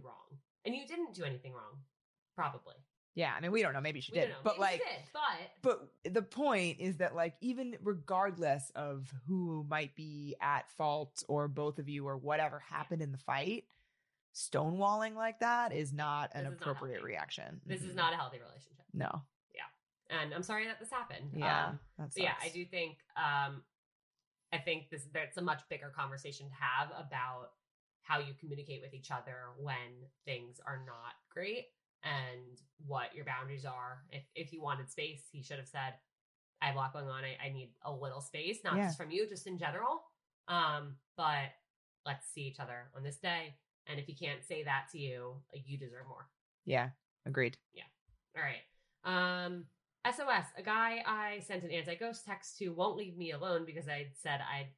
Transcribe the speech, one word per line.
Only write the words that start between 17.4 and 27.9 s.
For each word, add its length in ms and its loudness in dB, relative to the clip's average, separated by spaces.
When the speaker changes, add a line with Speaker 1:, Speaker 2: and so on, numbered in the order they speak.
Speaker 1:
This 160 -2
is 100 -6
Speaker 2:
Mm-mm. 40 -4
Speaker 1:
not 160 6
a 40 0
healthy 220 -4
relationship. 560 -18
Speaker 2:
No. 280 0
Speaker 1:
Yeah. 640 -8
And 120 -2
I'm 100 -2
sorry 240 0
that 140 -4
this 100 -8
happened. 440 -6
Speaker 2:
Yeah, 340 6
Speaker 1:
Um, 120 -4
Speaker 2:
that 160 -6
Speaker 1:
but 80 2
yeah, 180 4
I 40 -4
Speaker 2:
sucks. 100 -4
Speaker 1:
do 120 -2
think, 320 -2
um, 460 2
I 60 2
think 320 0
this, 220 -8
that's 240 -2
a 60 -2
much 260 2
bigger 260 -6
conversation 540 -6
to 60 -12
have 440 2
about 520 -4